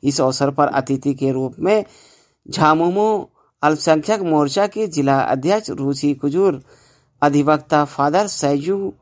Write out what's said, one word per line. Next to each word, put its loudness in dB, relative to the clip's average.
इस -2
अवसर 0
पर 0
अतिथि -2
के -2
रूप -4
में 0
झामुमो 2
अल्पसंख्यक 0
मोर्चा 0
के -4
जिला 0
अध्यक्ष 0
रुचि -2
कुजूर, 0
अधिवक्ता 2
फादर 0
सैजू -2